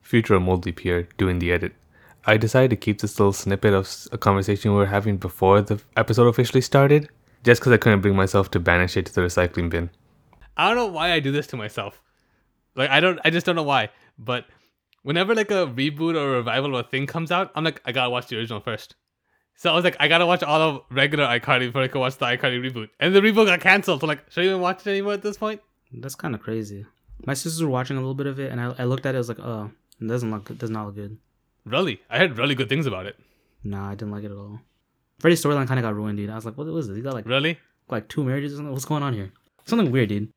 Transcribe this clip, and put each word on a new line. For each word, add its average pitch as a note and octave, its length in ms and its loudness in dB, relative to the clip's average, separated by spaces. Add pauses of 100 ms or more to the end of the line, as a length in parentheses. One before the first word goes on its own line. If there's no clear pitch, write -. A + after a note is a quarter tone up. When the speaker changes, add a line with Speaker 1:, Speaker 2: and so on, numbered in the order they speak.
Speaker 1:
Future A2 380 4
Moldy F2+ 320 0
Pierre F2 360 -2 (100)
doing F2+ 220 2
the F2 120 0
edit. F2 220 -2 (520)
I A2 120 6
decided B2+ 340 4
to G#2+ 40 4
keep G#2 240 -2
this - 200 -6
little G2+ 140 6
snippet G2 400 0
of F#2+ 120 2
s-, - 260 -14
a A2+ 60 -8
conversation G2 540 2
we G2+ 60 4
were G2 100 4
having G2+ 300 0
before F#2+ 440 4
the G2+ 200 -2 (140)
episode A#2 320 4
officially B2 340 2
started, D3 460 4 (360)
just A#2+ 180 6
'cause B2+ 100 4
I A2+ 60 8
couldn't G#2 240 4
bring G2 140 4
myself F#2+ 360 2
to - 80 0
banish F2 380 2
it F#2 100 -2
to - 60 -16
the F#2 80 2
recycling F2 480 0
bin. E2+ 200 -2 (680)
I E3 100 0
don't A3+ 80 2
know A#3+ 120 0
why E3+ 260 -2
I D#3+ 60 2
do C3+ 120 -2
this C#3+ 160 -4
to C3+ 100 -12
myself. G#2 440 -10 (760)
Like, C3+ 140 0
I C#3 100 6
don't, F3 240 2
I D#3+ 60 4
just E3+ 160 0
don't F3 100 2
know D#3+ 80 -2
why. C3 260 2 (300)
But B2 260 -4 (580)
whenever, F3 300 0
like, G#3+ 160 0
a F#3 160 0
reboot D3 500 -2
or C#3+ 180 0
a B2+ 40 0
revival C3 380 -2
of A#2+ 100 -4
a - 40 -20
thing C3+ 180 -2
comes E3 240 -6
out, F3+ 240 0
I'm D#3 80 -2
like, D#3+ 220 -4
"I B2+ 80 -4
gotta B2+ 160 0
watch B2 180 -4
the A#2+ 100 -8
original A2+ 220 -6
first." - 360 -10 (600)
So F3 160 -2
I D#3+ 40 2
was F3 100 2
like, F3 140 2
"I D3+ 100 2
gotta E3+ 160 4
watch F3 180 2
all D3+ 180 2
of D3 200 0 (100)
regular C#3+ 340 2
iCarly B2 420 0
before C3 160 -2
I B2+ 40 -2
can C3 140 -2
watch C3 160 -2
the C3+ 80 -2
iCarly B2 360 -2
reboot." B2 280 -8 (100)
And F#3 160 2
the G3 60 8
reboot A3 260 6
got F3 140 2
canceled, F#3 400 2
so, D#3+ 60 -2
like, D3 220 -6
should F3 140 -2
I F#3+ 40 2
even F#3+ 120 0
watch F3+ 260 -2
it G3+ 60 -4
anymore G3 220 -2
at G3+ 100 -6
this G#3 140 -6
point? G#3+ 240 -6 (320)
Speaker 2:
That's - 220 -12
kinda A#2+ 220 -6
crazy. G#2 480 -8 (400)
My C#3 80 -4
sisters D#3+ 300 -4
were D3+ 60 0
watching B2+ 280 -2
a - 40 -2
little C3 140 -4
bit C#3 120 -6
of C3+ 120 -8
it, C3 120 -8
and A#2+ 100 -6
I, B2 160 -6
I B2+ 60 -6
looked C3 240 -2
at C3 80 -2
it, - 20 0
I B2 40 -2
was A#2 80 -6
like, A2+ 100 -10
"Oh, G#2+ 320 -10 (280)
it A2+ 80 -8
doesn't A#2+ 220 -2
look, G#2 220 -8
it A2+ 80 -14
does A#2 100 -8
not G#2+ 160 -8
look G2+ 100 -14
good." G#2 220 -14 (460)
Speaker 1:
Really? C3 460 -2
I A#2 80 -2
heard D3 220 2
really C#3 160 0
good B2 140 -4
things C3+ 180 0
about F#2+ 180 -6
it. - 140 -14 (440)
Speaker 2:
Nah, G2+ 280 -8
I G2+ 40 -8
didn't G#2 160 -10
like G#2 120 -10
it G#2 80 -12
at G2 60 -16
all. G#2 220 -18 (600)
Freddy's E3+ 240 2
storyline C#3+ 240 0
kinda B2+ 160 0
got A2 100 -4
ruined, G#2 240 -6
dude. G#2 140 -8
I A2+ 40 -12
was A2 100 -12
like, A2+ 120 -12
"What D3 80 -10
was D#3+ 220 -6
this? G2 100 -10
He A#2 60 -10
got, C3+ 100 -8
like, A2 140 -10
Speaker 1:
Really? C#3+ 320 0 (280)
Speaker 2:
like, A2 200 -6
two D3+ 160 -4
marriages C#3 300 -4
or - 40 -12
something? D3 160 -10
What's C3 120 -8
going D3+ 180 -4
on C#3 100 -2
here?" G2 180 -8 (340)
Something G#3 260 2
weird, A#2+ 180 2
dude. G#2 280 -4